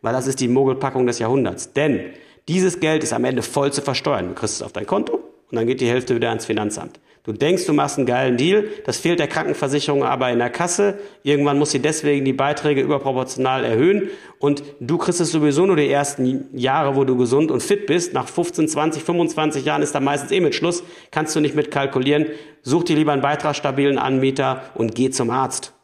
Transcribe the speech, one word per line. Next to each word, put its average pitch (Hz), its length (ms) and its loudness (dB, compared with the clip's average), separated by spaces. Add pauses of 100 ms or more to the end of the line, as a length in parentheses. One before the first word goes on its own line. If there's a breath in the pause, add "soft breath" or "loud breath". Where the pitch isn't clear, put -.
weil 113 120 -2
das 127 140 -2
ist 131 140 -2
die 127 80 0
Mogelpackung 131 580 2
des 120 140 -2
Jahrhunderts. 117 520 -2
Denn 139 280 2 (480 loud breath)
dieses 185 320 0
Geld 156 240 2
ist - 80 -2
am 120 120 0
Ende 131 160 0
voll 143 320 0
zu 151 100 -2
versteuern. 123 440 -2
Du 90 80 -6
kriegst - 220 -4
es - 60 -8
auf - 100 -12
dein 101 120 -6
Konto - 300 -2
und - 80 -4 (300)
dann 117 120 0
geht 120 160 0
die 127 60 2
Hälfte 123 300 0
wieder 117 140 0
ans 110 140 -6
Finanzamt. 107 540 -4 (240 soft breath)
Du 113 100 -8
denkst, 156 340 0
du 160 60 0
machst 147 260 0
einen 131 80 2
geilen 123 300 2
Deal, 190 280 4 (200 loud breath)
das - 120 -4
fehlt 170 240 0
der 147 80 0
Krankenversicherung 147 760 0
aber 127 260 0
in 120 120 2
der 120 100 0
Kasse. 190 480 0 (240 loud breath)
Irgendwann 143 340 4
muss 147 140 2
sie 139 80 0
deswegen 147 460 0
die 135 80 2
Beiträge 139 480 0
überproportional 127 840 0
erhöhen 160 440 2 (320 loud breath)
und 143 240 0 (160 loud breath)
du 123 180 -2
kriegst 175 220 0
es 160 100 0
sowieso 151 360 4
nur 190 100 4
die 147 120 2
ersten 135 640 0
Jahre, 135 440 0
wo 139 80 4
du 127 120 2
gesund 135 360 2
und 123 100 0
fit 202 240 0
bist. 170 260 0
Nach 127 140 -4
fünfzehn, 170 400 -2
zwanzig, 156 380 -2
fünfundzwanzig 156 600 -2
Jahren 151 180 0
ist 143 120 -4
da 143 60 0
meistens 139 320 -2
eh 180 80 2
mit 151 160 2
Schluss, 175 260 -2 (300 loud breath)
kannst 156 240 -2
du 180 40 2
nicht 151 140 0
mit 147 160 0
kalkulieren. 139 560 2 (360 loud breath)
Such 156 200 2
dir 170 140 2
lieber 151 160 2
einen 135 100 0
beitragsstabilen 139 760 0
Anbieter 131 640 0 (120)
und 113 220 -2
geh 131 140 2
zum 120 200 -2
Arzt. 127 540 -4